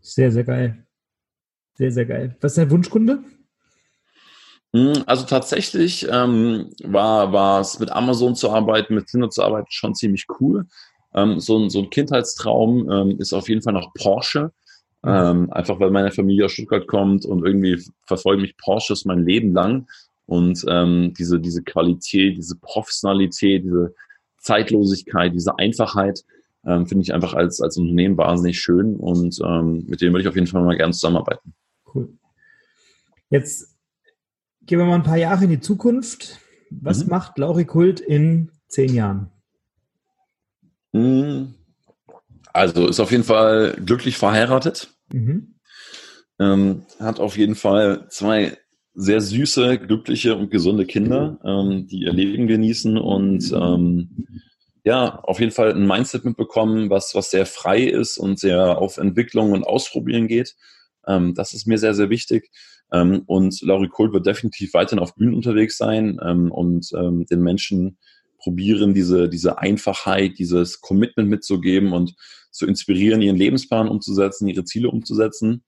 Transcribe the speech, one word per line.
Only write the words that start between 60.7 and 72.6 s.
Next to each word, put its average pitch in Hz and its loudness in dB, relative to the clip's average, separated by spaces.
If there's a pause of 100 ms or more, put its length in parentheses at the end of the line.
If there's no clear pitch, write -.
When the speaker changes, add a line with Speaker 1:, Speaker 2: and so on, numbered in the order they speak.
Speaker 2:
Ähm, 87 0
das 95 -6
ist 104 -8
mir 110 2
sehr, 107 2
sehr 101 2
wichtig. 117 -2 (400)
Ähm, 87 2
und 95 0
Lauri 95 2
Kult 107 0
wird 95 2
definitiv 104 -4
weiterhin 107 2
auf 87 -6
Bühnen 117 2
unterwegs 110 0
sein, 110 -2
ähm, 87 2
und, 87 -2
ähm, 87 -2
den 87 0
Menschen 92 -2 (400)
probieren, 98 0
diese, 90 2
diese 87 -2
Einfachheit, 98 -2
dieses 87 -2
Commitment 104 0
mitzugeben 95 0
und 87 -2 (380)
zu - -6